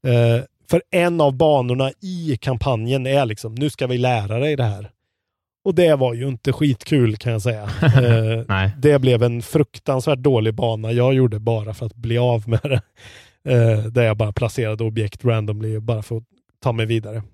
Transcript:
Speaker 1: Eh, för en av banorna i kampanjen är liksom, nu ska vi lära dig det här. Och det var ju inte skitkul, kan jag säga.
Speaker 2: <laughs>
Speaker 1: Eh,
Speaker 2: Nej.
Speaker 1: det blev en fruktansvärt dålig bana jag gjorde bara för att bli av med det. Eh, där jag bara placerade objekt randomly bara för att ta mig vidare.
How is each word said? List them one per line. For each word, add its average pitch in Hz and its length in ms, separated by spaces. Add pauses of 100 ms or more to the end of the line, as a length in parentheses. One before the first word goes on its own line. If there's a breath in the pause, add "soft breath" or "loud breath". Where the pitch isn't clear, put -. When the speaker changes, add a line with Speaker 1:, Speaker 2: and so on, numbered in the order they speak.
Speaker 1:
Eh, 120 380 (260)
för 175 200
en 175 300
av 139 160
banorna 131 540 (100)
i 170 400
kampanjen 127 680
är 139 200
liksom, 110 280
nu 139 160
ska - 160
vi 123 120
lära 117 400
dig 147 180
det 131 80
här. 104 260 (760)
Och 196 100
det 160 220
var 127 180
ju 127 140
inte 131 240
skitkul, 127 640
kan 120 160
jag 110 100
säga. 107 200
Speaker 2:
<laughs> 104 80 (120)
Speaker 1:
Eh, 113 680
Speaker 2:
Nej. 95 300
Speaker 1:
det 143 200
blev 127 240
en 120 200
fruktansvärt 139 760
dålig 117 360
bana 113 380
jag 123 220
gjorde 120 240
bara 107 360
för 117 120
att 101 100
bli 117 220
av 120 300
med 113 140
det. 131 200 (680 loud breath)
Eh, 113 320
där 120 180
jag 110 140
bara 107 160
placerade 110 520
objekt 110 400
randomly 107 540
bara 110 240
för 113 140
att 113 80 (360)
ta 123 120
mig 113 140
vidare. 110 360 (120)